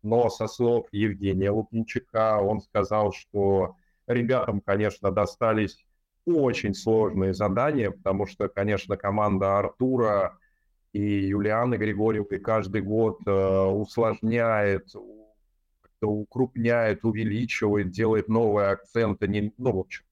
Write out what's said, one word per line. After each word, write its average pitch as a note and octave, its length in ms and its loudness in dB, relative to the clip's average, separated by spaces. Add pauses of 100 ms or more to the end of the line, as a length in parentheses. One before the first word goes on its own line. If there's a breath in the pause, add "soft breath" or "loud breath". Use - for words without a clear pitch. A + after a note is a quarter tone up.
но A#2 260 2
со - 180 -6
слов A#2+ 440 0
Евгения G2 600 0
Лукинчака, A2 880 -2
он G2+ 200 0
сказал, G#2 520 0
что G2 600 0 (320 soft breath)
ребятам, A#2+ 540 -2
конечно, G2+ 500 -2
достались G#2 760 -2 (400)
очень B2+ 500 0
сложные F#2+ 580 0
задания, G#2 580 0
потому F#2+ 360 -4
что, G2+ 220 -4
конечно, G2+ 480 -2
команда G2 600 0
Артура A2 800 0 (540)
и G#2 80 -4 (280)
Юлианы G#2+ 460 0
Григорьевой G#2 640 -2
каждый G#2 420 -2
год, G#2+ 460 0
э, G2+ 40 0
усложняет, G#2 1600 0 (960)
как-то - 280 -6
укрупняет, A#2 960 0
увеличивает, G#2+ 840 0
делает A2 380 0
новые G#2+ 400 2
акценты. G#2 580 -2
Не, G#2 300 -2
ну, B2 160 0
в F#2 60 0
общем - 320 -10